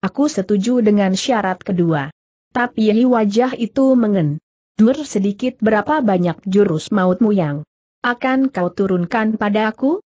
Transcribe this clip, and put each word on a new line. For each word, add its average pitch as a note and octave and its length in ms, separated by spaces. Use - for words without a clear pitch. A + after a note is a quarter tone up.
Aku C#4 240
setuju G#3+ 560
dengan G3+ 320
syarat G3 480
kedua." E3 480
Tapi A#3 480
wajah A#3+ 560
itu C4 400
mengendur G#3 1000
sedikit. G#3 480
"Berapa A3 480
banyak F3 400
jurus G3 480
mautmu F#3+ 400
yang D3+ 320
akan C4 480
kau F3+ 160
turunkan G3 720
padaku?" A3 640